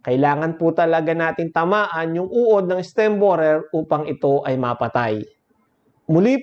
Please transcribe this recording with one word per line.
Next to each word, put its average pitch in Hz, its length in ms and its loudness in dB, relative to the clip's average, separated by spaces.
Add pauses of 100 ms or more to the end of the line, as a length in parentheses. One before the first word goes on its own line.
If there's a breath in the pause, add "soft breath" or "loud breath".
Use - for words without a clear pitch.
kailangan 143 480 0
po 165 160 0
talaga 165 480 0
nating 165 320 -4
tamaan 165 640 -2
yung 185 160 -4
uod 214 400 2
ng 180 80 -2
stem 214 400 -2
borer 160 560 2
upang 156 320 -2
ito 139 400 0
ay 135 80 -2
mapatay. 120 720 -2 (800)
Muli 208 360 2